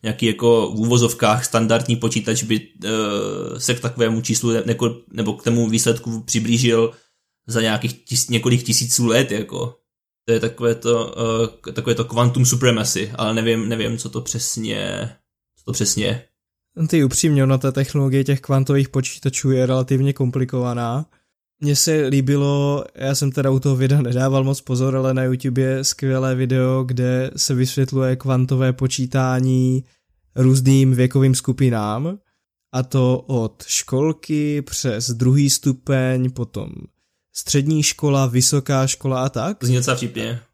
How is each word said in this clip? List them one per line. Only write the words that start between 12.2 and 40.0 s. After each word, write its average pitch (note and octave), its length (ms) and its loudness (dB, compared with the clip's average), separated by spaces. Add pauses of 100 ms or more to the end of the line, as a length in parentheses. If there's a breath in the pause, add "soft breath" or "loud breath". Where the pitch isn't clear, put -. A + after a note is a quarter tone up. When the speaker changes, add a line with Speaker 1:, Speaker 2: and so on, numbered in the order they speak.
Speaker 1:
supremacy, A2+ 680 0
ale A2 200 -2
nevím, A2+ 340 0
nevím, A2+ 300 -4
co A#2+ 100 -10
to A2 120 -8
přesně, G#2+ 880 -6 (480)
co - 60 -20
to - 80 -6
přesně G#2 320 -2
je. A2+ 180 -4 (680)
Speaker 2:
Ty, D#3 160 4
upřímně, C#3 400 2
ona C3+ 140 4
ta C3 140 -2
technologie C3+ 520 0
těch C3+ 160 0
kvantových C3+ 480 0
počítačů C3 640 -4
je B2+ 160 2
relativně C3 460 0
komplikovaná. B2 960 -2 (540)
Mně D3 160 0
se D#3 300 2
líbilo, C#3+ 800 2 (100)
já C3+ 200 -4
jsem C3+ 180 -2
teda C3+ 180 0
u C3+ 80 2
toho C3+ 180 2
videa C3+ 260 4
nedával C3 420 0
moc C3+ 160 -2
pozor, C3 360 -2
ale C3 180 0
na C3 100 0
YouTube B2+ 380 0
je C3 220 -2
skvělé C3 500 0
video, B2+ 500 0
kde B2+ 520 -2
se - 180 -2
vysvětluje C3 640 0
kvantové C3 560 0
počítání B2+ 1120 0 (500 soft breath)
různým C3 600 6
věkovým C3 400 4
skupinám, B2+ 840 -2 (540)
a B2+ 100 -2
to B2+ 360 2
od A#2 480 -4
školky D3 960 -2
přes A#2+ 480 -4
druhý B2+ 400 4
stupeň, B2+ 800 0
potom A#2 380 -8 (680)
střední D3+ 480 0
škola, C#3 440 0
vysoká C3 600 0
škola C3 380 -4
a C3 40 -2
tak. C#3 300 -6
Speaker 1:
To B2 80 -6
zní B2 100 2
docela B2+ 200 0
vtipně. A#2 440 -6 (140)